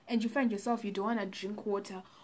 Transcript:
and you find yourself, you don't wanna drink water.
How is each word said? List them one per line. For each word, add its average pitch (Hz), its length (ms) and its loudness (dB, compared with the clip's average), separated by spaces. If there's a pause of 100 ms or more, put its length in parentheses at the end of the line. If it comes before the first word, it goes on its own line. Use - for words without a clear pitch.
and 226 160 2
you 233 60 2
find 254 220 4
yourself, 233 320 0
you 202 80 -2
don't 196 140 0
wanna 220 220 0
drink 202 380 -6
water. 196 360 -2 (220)